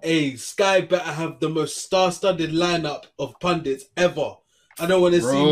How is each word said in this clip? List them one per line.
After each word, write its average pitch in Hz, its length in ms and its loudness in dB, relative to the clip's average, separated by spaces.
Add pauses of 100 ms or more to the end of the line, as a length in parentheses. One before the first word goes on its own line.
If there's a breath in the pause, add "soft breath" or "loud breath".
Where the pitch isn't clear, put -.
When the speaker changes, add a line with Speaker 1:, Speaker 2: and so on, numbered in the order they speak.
Speaker 1:
Hey, 151 360 -2
Sky 196 440 2
better 180 300 -2
have 156 300 -6
the 156 80 -2
most 156 340 -4
star-studded 180 680 0
lineup 165 540 -2 (120)
of 139 240 -8
pundits 156 440 -2 (120)
ever. 156 380 0 (440 soft breath)
I 165 60 -4
don't 185 160 4
wanna 175 180 6
see - 80 0
Speaker 2:
Bro. 180 240 2